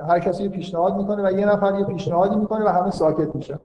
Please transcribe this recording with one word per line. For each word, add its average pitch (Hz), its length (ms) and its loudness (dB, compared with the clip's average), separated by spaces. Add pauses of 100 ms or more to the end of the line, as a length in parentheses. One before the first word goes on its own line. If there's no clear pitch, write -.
هر 175 120 4
کسی 185 220 -2
یه 202 60 -2
پیشنهاد 190 480 -2
می‌کنه 202 320 0
و 190 100 0
یه 202 80 2
نفر 202 320 2
یه 196 60 0
پیشنهادی 185 520 0
می‌کنه 214 280 0
و 208 40 4
همه 180 220 2
ساکت 156 440 0
می‌شن. 151 300 -8